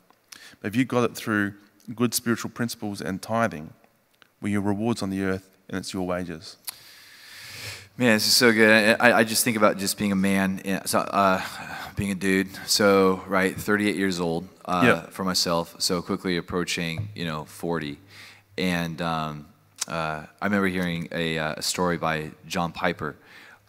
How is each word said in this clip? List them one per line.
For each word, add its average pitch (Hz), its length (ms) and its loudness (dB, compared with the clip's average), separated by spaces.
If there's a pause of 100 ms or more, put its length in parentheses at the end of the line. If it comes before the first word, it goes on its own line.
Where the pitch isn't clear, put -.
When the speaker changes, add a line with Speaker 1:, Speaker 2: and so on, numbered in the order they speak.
(600)
Speaker 1:
But 104 80 -6
if 98 60 -4
you 127 100 2
got 120 180 2
it 117 120 0
through 104 380 0 (420)
good 117 180 0
spiritual 113 380 -2
principles 107 500 -6
and 90 200 -6
tithing, 104 520 -2 (680)
well, 104 100 -2
your 101 100 2
reward's 104 400 0
on 101 80 -4
the 98 140 -4
earth 95 260 -4 (180)
and 95 100 -8
it's - 160 -8
your 95 120 -4
wages. 87 520 -6 (1400)
Speaker 2:
Man, 120 200 6
this 104 100 0
is - 60 4
so 120 180 8
good. 110 480 8
I, 113 200 8
I 117 40 6
just 110 220 0
think 117 100 0
about 104 220 4
just 95 200 -4
being 104 140 0
a 95 60 0
man, 95 480 2
and 95 220 -4
so, 110 120 2
uh, 95 420 2 (540)
being 101 160 -4
a 95 40 -4
dude. 95 340 0 (180)
So, 95 580 4
right, 95 300 0
thirty-eight 104 400 0
years 95 240 0
old, 85 300 -2 (160)
uh, 90 180 0
Speaker 1:
Yeah. 87 180 4 (100)
Speaker 2:
for - 120 -8
myself. 87 560 -2
So 90 220 -2
quickly 92 340 -4
approaching, 85 800 -4
you 85 80 -8
know, 78 220 -6
forty. 78 520 -6 (600)
And, 85 440 -2
um, 78 460 -4 (400)
uh, 78 360 -6 (180)
I - 40 -2
remember 101 220 2
hearing 87 460 -4
a, 82 240 -2
uh, 78 200 -4
a - 40 -12
story 87 360 -2
by 78 340 -4 (160)
John 85 260 -4
Piper. 82 420 -4 (540)